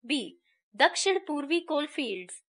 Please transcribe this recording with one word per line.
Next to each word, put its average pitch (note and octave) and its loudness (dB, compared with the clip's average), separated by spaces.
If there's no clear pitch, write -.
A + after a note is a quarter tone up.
बी, A#3+ -4
दक्षिण F#4 4
पूर्वी D4+ -2
कोलफील्ड्स C#4+ -6